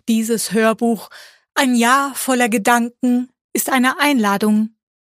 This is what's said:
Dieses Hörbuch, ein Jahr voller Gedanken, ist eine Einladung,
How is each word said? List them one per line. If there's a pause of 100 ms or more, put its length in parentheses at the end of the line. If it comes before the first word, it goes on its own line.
Dieses
Hörbuch, (460)
ein
Jahr
voller
Gedanken, (220)
ist
eine
Einladung, (320)